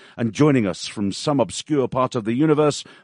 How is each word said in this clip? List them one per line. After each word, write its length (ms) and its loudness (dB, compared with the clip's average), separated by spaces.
And 160 -2
joining 340 4
us 200 -4
from 260 -4
some 260 -2
obscure 480 -2
part 300 -2
of 80 -4
the 100 -2
universe 500 2